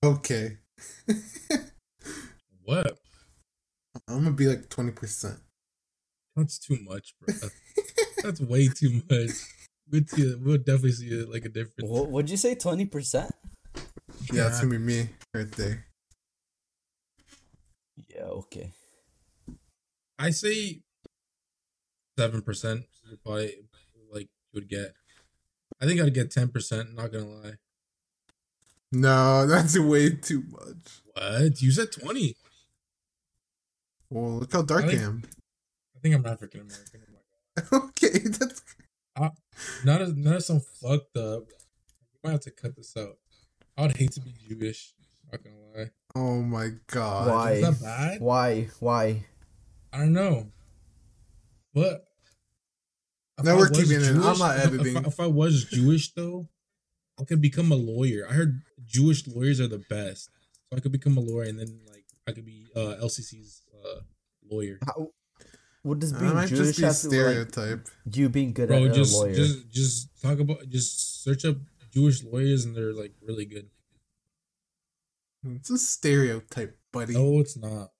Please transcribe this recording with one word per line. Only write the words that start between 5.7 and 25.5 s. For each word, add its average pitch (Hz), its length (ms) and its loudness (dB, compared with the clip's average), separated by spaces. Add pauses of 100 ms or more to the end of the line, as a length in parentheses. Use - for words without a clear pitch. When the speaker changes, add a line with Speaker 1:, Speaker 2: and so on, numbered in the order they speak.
Speaker 2:
That's 156 240 -2
too 135 200 -4
much, 98 400 -14
bro. 214 140 -6
That's, 110 200 -12 (320)
Speaker 1:
<laughs> - 360 -4
Speaker 2:
that's 185 180 -6
way 131 280 4
too 123 420 0
much. 120 200 0 (600)
We'd 151 180 2
see 151 140 0
it, 127 180 -2
we'll 139 180 2
definitely 131 340 2
see 120 160 -6
it, 117 200 -6
like, 117 160 -10
a 117 40 -8
difference. 113 420 -8
Speaker 3:
What, 135 180 -2
what'd 147 220 -2
you 196 60 -4
say? 247 180 0
Twenty 180 320 -2
percent? - 460 -6 (1000)
Speaker 1:
Yeah, 120 140 2
it's 117 120 0
Speaker 2:
Yeah. - 40 -2
Speaker 1:
gonna 127 80 2
be 117 80 -2
me 117 300 -2 (260)
right 107 160 -6
there. 107 360 -6 (2250)
Speaker 3:
Yeah, - 180 -14
okay. 90 440 -14 (1500)
Speaker 2:
I 151 120 -2
say 208 520 -4 (1300)
seven 113 260 -2
percent 113 420 -8 (260)
is 107 140 -20
probably, 107 300 -8 (580)
like, 104 160 -14 (240)
you - 80 -20
would 101 80 -18
get. 101 260 -10 (840)